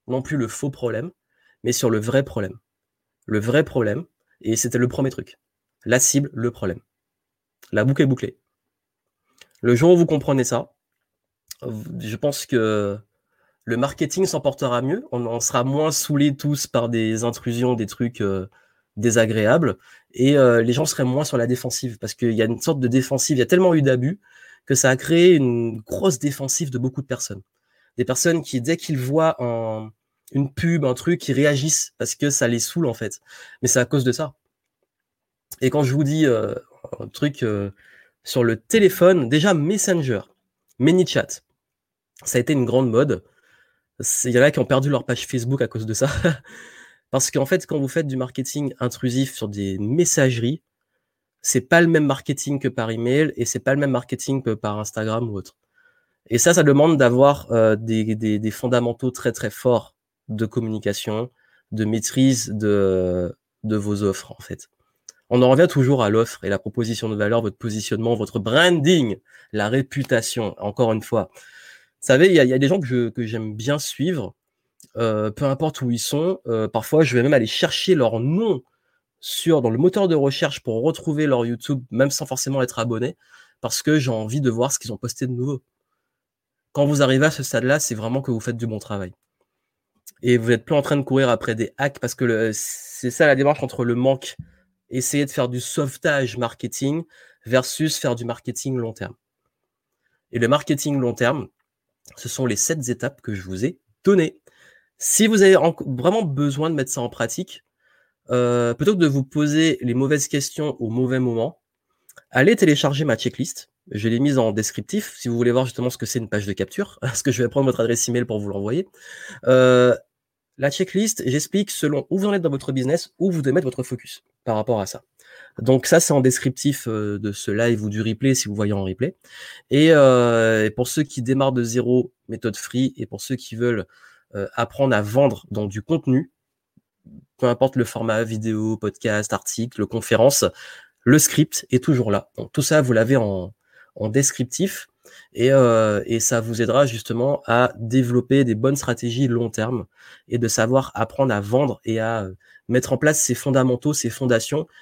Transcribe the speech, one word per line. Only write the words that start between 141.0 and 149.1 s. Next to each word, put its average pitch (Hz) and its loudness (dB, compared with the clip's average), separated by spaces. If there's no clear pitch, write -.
le 139 6
script - 0
est 127 0
toujours 123 2
là. 101 -2
Donc 110 -10
tout 139 -2
ça, 156 2
vous 127 2
l'avez 113 4
en, 101 -2
en 110 -4
descriptif 123 -2
et, 127 2
euh, 113 4
et 117 0
ça 117 0
vous 113 -4
aidera 117 4
justement 117 -4
à 120 2
développer 123 2
des 117 0
bonnes 131 0
stratégies 123 -2